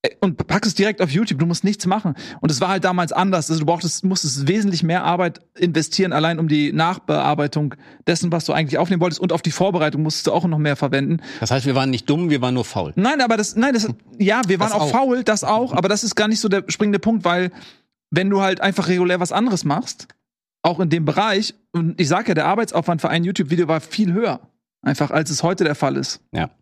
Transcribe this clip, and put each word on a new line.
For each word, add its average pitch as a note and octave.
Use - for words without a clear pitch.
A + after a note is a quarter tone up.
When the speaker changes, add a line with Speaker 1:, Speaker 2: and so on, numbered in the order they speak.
Speaker 1:
äh, C3
und F3+
packst G3
es F3+
direkt G3+
auf F3
YouTube. D#3
Du E3
musst E3+
nichts G3+
machen. F#3
Und D#3
es B2+
war F3+
halt F#3+
damals F3+
anders. F#3
Also D#3+
du D3+
brauchtest, E3+
musstest C#3+
wesentlich G3
mehr E3+
Arbeit F3
investieren, F3
allein D#3+
um D#3+
die D3
Nachbearbeitung D3+
dessen, E3+
was D#3+
du D3
eigentlich C#3+
aufnehmen F3
wolltest. F3
Und F3
auf -
die -
Vorbereitung D#3
musstest D3+
du -
auch E3+
noch D#3+
mehr D3
verwenden. C#3
Speaker 2:
Das A2
heißt, B2+
wir C#3
waren C3+
nicht B2+
dumm, E3
wir C#3+
waren B2
nur B2+
faul. D#2+
Speaker 1:
Nein, C4
aber A#3
das, G#3
nein, C4
das, A3+
ja, G#3
wir F3+
waren G#3
Speaker 3:
Das G#3
Speaker 1:
auch F#3+
Speaker 3:
auch. D3
Speaker 1:
faul, B3+
das G#3+
auch. A3+
Aber F#3
das G#3
ist A3
gar G#3
nicht G#3+
so A3
der G3
springende G3+
Punkt, G#3+
weil F3+
wenn F#3
du G3
halt F#3+
einfach F#3
regulär F3+
was F3
anderes G#3+
machst, -
auch E3+
in F3+
dem E3
Bereich, G3
und E3+
ich D#3+
sag F3+
ja, F#3
der D3+
Arbeitsaufwand F3
für E3+
ein E3
YouTube-Video F3
war D#3
viel F#3
höher, F#3+
einfach C#3+
als D#3+
es C#3+
heute F3+
der F3
Fall C3+
ist. -
Speaker 2:
Ja. E3